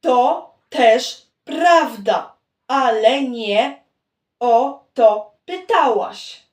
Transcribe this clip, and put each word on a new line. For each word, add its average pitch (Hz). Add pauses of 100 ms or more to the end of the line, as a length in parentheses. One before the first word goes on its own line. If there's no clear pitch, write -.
To 269 (160)
też 240 (160)
prawda, 254 (320)
ale 262
nie 233 (560)
o 247 (100)
to 214 (120)
pytałaś. 330